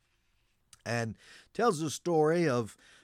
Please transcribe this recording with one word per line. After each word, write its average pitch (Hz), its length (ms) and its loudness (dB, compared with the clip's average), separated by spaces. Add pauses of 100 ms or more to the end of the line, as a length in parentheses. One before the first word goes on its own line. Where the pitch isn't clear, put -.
(880)
and 113 320 -4 (340)
tells 196 280 0
the 156 100 -4
story 160 580 2
of, 120 300 -2 (260)